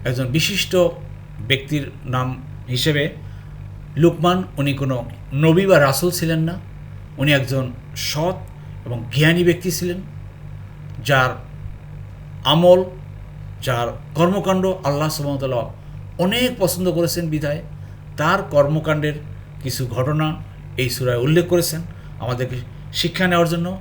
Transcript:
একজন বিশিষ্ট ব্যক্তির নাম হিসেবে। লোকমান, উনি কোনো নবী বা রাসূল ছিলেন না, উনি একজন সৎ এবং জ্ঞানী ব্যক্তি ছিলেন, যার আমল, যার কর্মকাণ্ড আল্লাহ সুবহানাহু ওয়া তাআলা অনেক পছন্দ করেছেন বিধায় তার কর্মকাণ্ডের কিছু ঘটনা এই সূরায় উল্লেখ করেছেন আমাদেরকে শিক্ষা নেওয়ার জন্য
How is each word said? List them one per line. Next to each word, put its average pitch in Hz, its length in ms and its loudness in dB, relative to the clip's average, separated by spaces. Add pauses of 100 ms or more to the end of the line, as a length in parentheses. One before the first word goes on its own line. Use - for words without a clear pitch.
একজন 127 220 0
বিশিষ্ট 160 460 0 (720)
ব্যক্তির 139 380 0 (200)
নাম 127 220 0 (420)
হিসেবে। 143 340 2 (920)
লোকমান, 170 400 4 (200)
উনি 143 160 0
কোনো 131 240 -2 (360)
নবী 160 320 6
বা 185 140 8
রাসূল 143 320 6
ছিলেন 160 300 0
না, 165 140 0 (640)
উনি 139 140 4
একজন 131 340 2 (440)
সৎ 170 280 0 (460)
এবং 117 140 -6 (140)
জ্ঞানী 156 320 4
ব্যক্তি 175 280 2
ছিলেন, 180 280 -2 (1040)
যার 131 280 4 (1120)
আমল, 175 360 8 (840)
যার 120 260 0 (280)
কর্মকাণ্ড 185 480 4 (200)
আল্লাহ 143 260 2
সুবহানাহু 143 280 -2
ওয়া 135 60 -2
তাআলা 127 180 0 (580)
অনেক 233 300 4 (100)
পছন্দ 180 320 2
করেছেন 170 380 0
বিধায় 151 320 -2 (560)
তার 170 220 4 (100)
কর্মকাণ্ডের 151 680 4 (460)
কিছু 131 260 -4
ঘটনা 151 400 0 (500)
এই 127 120 2
সূরায় 123 320 0
উল্লেখ 160 260 6
করেছেন 165 340 2 (380)
আমাদেরকে 123 380 -4 (360)
শিক্ষা 170 340 0
নেওয়ার 170 220 4
জন্য 170 180 0 (140)